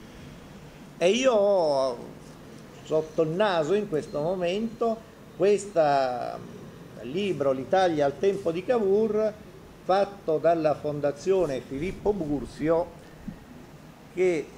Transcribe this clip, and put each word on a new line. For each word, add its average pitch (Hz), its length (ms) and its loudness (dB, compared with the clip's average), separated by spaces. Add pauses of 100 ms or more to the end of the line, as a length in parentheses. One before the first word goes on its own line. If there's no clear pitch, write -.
(1000)
E 170 100 4
io 247 240 4
ho 160 640 4 (880)
sotto 156 380 -2
il 156 80 0
naso 175 440 2
in 208 140 0
questo 147 320 -4
momento 202 920 -2 (260)
questo 190 440 2 (1200)
libro, 143 500 0
L'Italia 151 540 2
al 139 160 0
tempo 190 320 0
di 180 120 -4
Cavour, 214 680 2 (520)
fatto 190 540 0
dalla 156 360 4
Fondazione 147 840 -2
Filippo 170 520 -4
Burzio, 156 880 -2 (1120)
che, 180 80 0
eh, 170 240 2 (120)